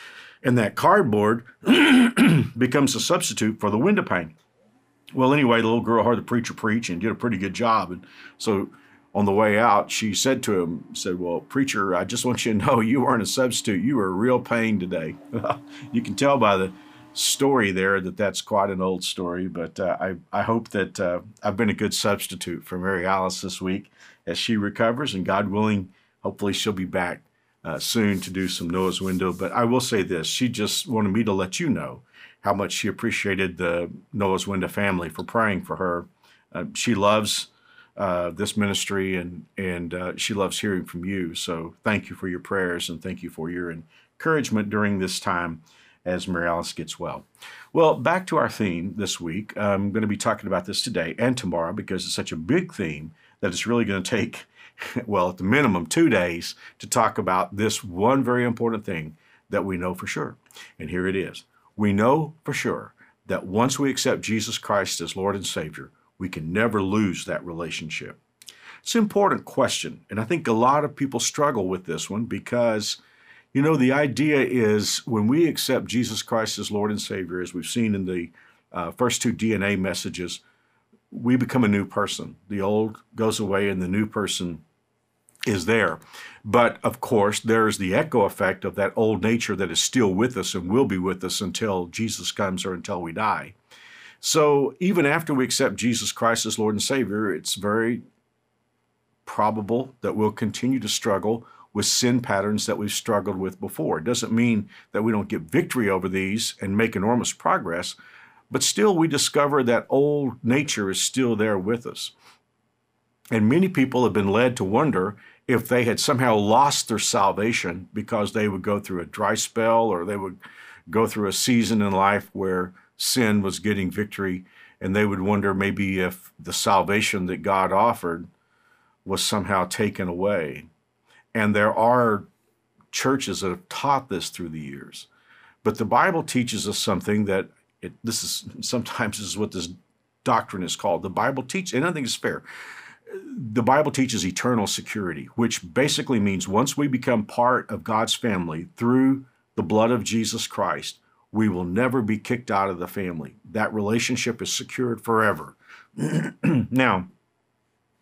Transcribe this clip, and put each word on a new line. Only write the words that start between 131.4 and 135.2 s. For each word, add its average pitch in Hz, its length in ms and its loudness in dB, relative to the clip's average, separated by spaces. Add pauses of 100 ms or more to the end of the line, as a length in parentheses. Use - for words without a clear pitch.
there 104 200 4
are 117 500 4 (680)
churches 131 480 0
that 95 100 -2
have 90 180 -8
taught 135 400 -2
this 90 220 -4
through 87 200 -10
the 78 100 -10
years. 69 480 -14 (540)